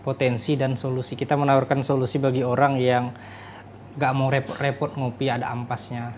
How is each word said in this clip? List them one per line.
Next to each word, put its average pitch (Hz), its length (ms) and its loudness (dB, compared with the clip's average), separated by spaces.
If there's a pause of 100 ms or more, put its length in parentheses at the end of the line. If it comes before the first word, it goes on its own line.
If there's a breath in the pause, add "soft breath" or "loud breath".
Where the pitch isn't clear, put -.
potensi 135 480 0
dan 135 240 2
solusi. 127 400 -4
Kita 143 240 0
menawarkan 139 400 4
solusi 135 400 2
bagi 131 240 2
orang 139 320 4
yang 123 400 2 (800 loud breath)
nggak 139 160 2
mau 135 160 2
repot-repot 139 640 -2
ngopi, 131 400 -2
ada 120 160 -2
ampasnya. 120 680 -6